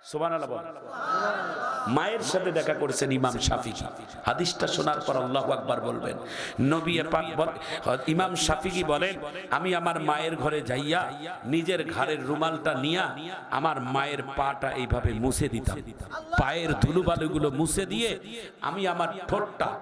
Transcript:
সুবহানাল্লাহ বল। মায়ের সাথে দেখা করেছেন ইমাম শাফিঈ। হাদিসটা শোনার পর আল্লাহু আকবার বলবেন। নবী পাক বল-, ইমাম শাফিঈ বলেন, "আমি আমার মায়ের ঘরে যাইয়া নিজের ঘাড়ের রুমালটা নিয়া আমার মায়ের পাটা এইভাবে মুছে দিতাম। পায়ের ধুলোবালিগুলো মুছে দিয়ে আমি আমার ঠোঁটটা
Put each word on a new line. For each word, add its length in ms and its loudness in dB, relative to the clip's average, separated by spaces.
সুবহানাল্লাহ 460 -2
বল। 80 -4
মায়ের 320 2
সাথে 320 0
দেখা 220 0
করেছেন 380 0
ইমাম 280 2
শাফিঈ। 320 0
হাদিসটা 420 2
শোনার 340 4
পর 160 2
আল্লাহু 340 2
আকবার 300 2
বলবেন। 360 -2
নবী 400 4
পাক 140 2
বল-, 600 0
ইমাম 280 2
শাফিঈ 480 0
বলেন, 360 2
"আমি 240 2
আমার 240 2
মায়ের 360 2
ঘরে 260 0
যাইয়া 500 0
নিজের 460 0
ঘাড়ের 360 0
রুমালটা 460 0
নিয়া 420 0
আমার 300 0
মায়ের 420 -2
পাটা 340 0
এইভাবে 420 0
মুছে 360 2
দিতাম। 280 -2
পায়ের 320 0
ধুলোবালিগুলো 760 2
মুছে 340 2
দিয়ে 340 0
আমি 260 -2
আমার 200 2
ঠোঁটটা 420 0